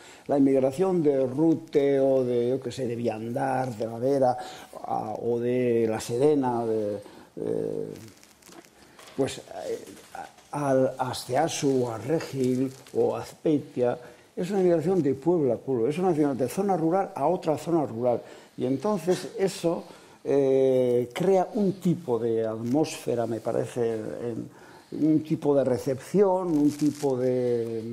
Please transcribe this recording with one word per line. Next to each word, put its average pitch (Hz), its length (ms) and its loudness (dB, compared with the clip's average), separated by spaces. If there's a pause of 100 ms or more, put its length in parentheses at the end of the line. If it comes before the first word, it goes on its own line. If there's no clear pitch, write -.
(280)
la 143 120 2
inmigración 135 640 4
de 135 240 2
Rute 139 720 2
o 135 240 4
de, 120 260 2
yo 131 120 0
qué 123 100 -8
sé, 127 160 -6
de 117 80 -4
Viandar, 120 800 -2
de 113 80 -4
la 117 140 -6
Vera, 131 380 2 (480)
a, 117 360 -4
o 117 180 0
de 120 500 2
La 110 100 -2
Serena, 127 640 2
de, 107 300 -2 (400)
eh, 53 580 -4 (1200)
pues, 131 240 -2
eh, 113 460 -10 (680)
a, 143 180 -2 (260)
a 131 140 -4
Asteasu, 135 720 0
o 117 60 -4
a 110 60 -6
Regil, 127 720 -2 (220)
o 113 220 2
a 117 60 -6
Azpeitia, 123 760 -2 (380)
es 185 160 -4
una 202 80 0
inmigración 175 420 4
de 135 140 2
pueblo 151 380 2
a 107 40 0
pueblo, 123 300 0
es 147 100 -2
una 185 120 2
inmigración 143 280 2
de 127 100 0
zona 190 300 0
rural 165 380 0
a 135 120 -2
otra 165 300 0
zona 165 300 0
rural. 117 340 0 (340)
Y 127 100 -4
entonces 175 720 -2
eso, 175 460 -2 (400)
eh, 131 880 4
crea 185 420 2
un 202 180 2
tipo 135 460 0
de 113 260 0
atmósfera, 117 800 -2
me 113 140 -4
parece, 120 560 -2
en, 117 540 -8 (420)
un 156 320 2
tipo 147 320 0
de 135 100 4
recepción, 175 920 2
un 147 140 4
tipo 143 460 0
de, 120 640 0 (120)